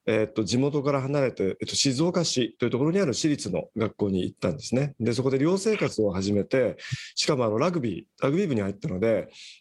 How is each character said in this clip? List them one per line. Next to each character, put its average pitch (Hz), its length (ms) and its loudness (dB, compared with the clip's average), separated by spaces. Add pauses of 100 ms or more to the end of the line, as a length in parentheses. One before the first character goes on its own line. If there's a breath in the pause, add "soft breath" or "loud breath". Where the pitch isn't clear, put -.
え 110 240 2
っ - 40 -20
と、 113 100 0
地 107 140 0
元 139 260 2
か 143 80 2
ら 139 100 2
離 139 200 0
れ 127 100 2
て、 - 120 -4 (180)
え - 20 -6
っ 113 40 -10
と、 - 80 -6
静 139 280 2
岡 175 220 2
市 - 320 -2
と - 80 -2
い - 20 2
う - 40 2
と 120 60 -2
こ 123 60 0
ろ 160 80 2
に 190 80 2
あ 196 60 2
る 131 80 0
私 - 160 0
立 135 220 -2
の 87 260 -4
学 110 180 0
校 101 140 0
に 92 140 2
行 - 100 -4
っ - 40 -20
た - 120 0
ん 78 80 -2
で - 60 -12
す - 120 -2
ね。 139 240 0
で、 117 140 0
そ 120 100 -2
こ 135 60 2
で 131 100 2
寮 165 180 2
生 208 200 0
活 131 240 -2
を 104 100 2
始 98 220 0
め 202 100 2
て、 120 320 2 (400 loud breath)
し - 100 -2
か 156 120 0
も、 123 80 2
あ 110 40 2
の、 107 100 0
ラ 170 120 2
グ 175 80 -2
ビ 113 220 -4 (180)
ー、 - 40 -4
ラ 135 80 2
グ 156 60 0
ビ 202 80 0
ー - 40 -2
部 139 60 0
に 107 60 0
入 98 100 -2
っ - 20 -6
た - 160 -8
の 92 100 -4
で、 104 300 0 (320 loud breath)